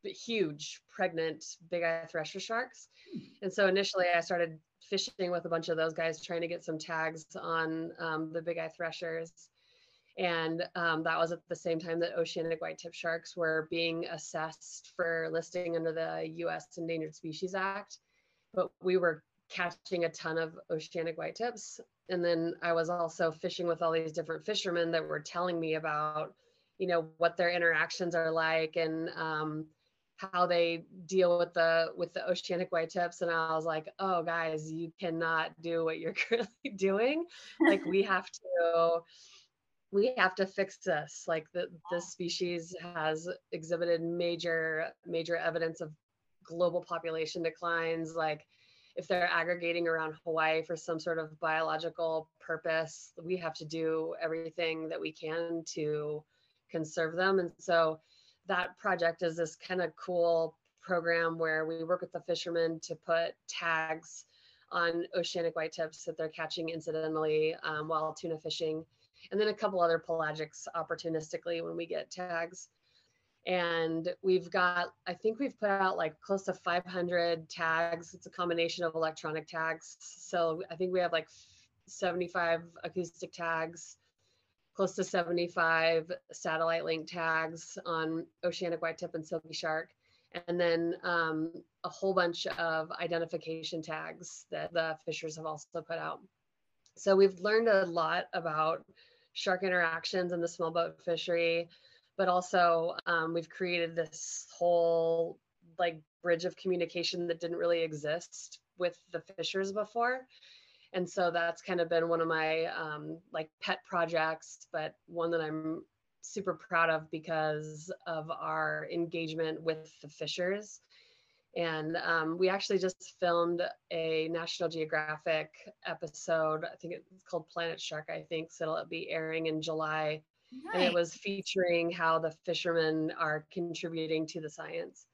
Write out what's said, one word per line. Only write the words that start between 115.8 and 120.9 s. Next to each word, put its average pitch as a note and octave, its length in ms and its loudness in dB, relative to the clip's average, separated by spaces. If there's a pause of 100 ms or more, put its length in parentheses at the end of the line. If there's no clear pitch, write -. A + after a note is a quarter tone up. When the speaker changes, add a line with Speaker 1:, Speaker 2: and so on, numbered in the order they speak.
Speaker 1:
super F#3 320 -4
proud E3 340 2
of D#3 220 -2
because D#3 840 -4 (140)
of D#3+ 240 -6
our D#3 640 -2
engagement E3 680 -2
with D#3+ 400 -4
the D3 80 -18
fishers. F#3 720 -4 (760)